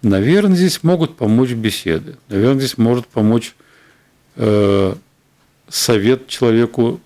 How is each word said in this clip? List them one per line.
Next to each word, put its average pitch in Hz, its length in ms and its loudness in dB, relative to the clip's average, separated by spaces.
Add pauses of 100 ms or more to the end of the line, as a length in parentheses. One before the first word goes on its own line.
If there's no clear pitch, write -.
наверное, 160 560 2
здесь 180 260 0
могут 165 320 0
помочь 120 360 0
беседы. 104 680 -4 (120)
Наверное, 120 300 0
здесь 135 200 -6
может 117 280 2
помочь, 113 460 0 (800)
э, 101 600 0 (720)
совет 117 580 0
человеку 117 800 0